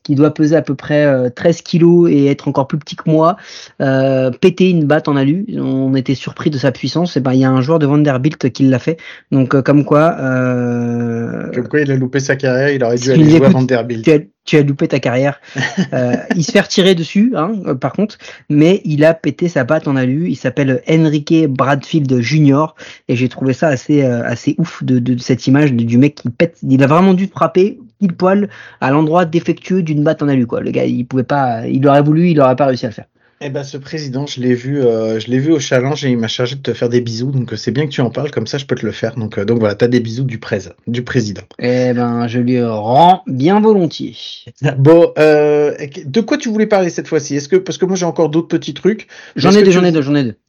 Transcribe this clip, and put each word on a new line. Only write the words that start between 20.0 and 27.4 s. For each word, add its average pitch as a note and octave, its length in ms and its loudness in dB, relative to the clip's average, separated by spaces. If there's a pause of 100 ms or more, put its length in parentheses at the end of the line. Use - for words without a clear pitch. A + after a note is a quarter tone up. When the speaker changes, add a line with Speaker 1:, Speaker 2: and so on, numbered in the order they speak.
Speaker 1:
Il C#3 60 -4
s'appelle C3+ 540 -2
Enrique D#3+ 580 2
Bradfield C3+ 720 -2
Junior C#3+ 560 2 (320)
et C3+ 80 -2
j'ai B2 140 -2
trouvé C3 240 -4
ça E3+ 140 -2
assez, C#3+ 360 0
euh, A#2+ 220 -2
assez B2 320 -4
ouf - 260 -4
de, B2+ 160 0
de, B2 140 -2
de A#2+ 80 -2
cette - 260 -2
image C#3 260 4
de, A#2 100 0
du A#2 140 0
mec C#3+ 180 4
qui - 140 -8
pète. E3+ 280 -2 (100)
Il C3+ 160 4
a C3 40 4
vraiment F3+ 260 4
dû F#3+ 140 0
frapper F#3 520 0 (200)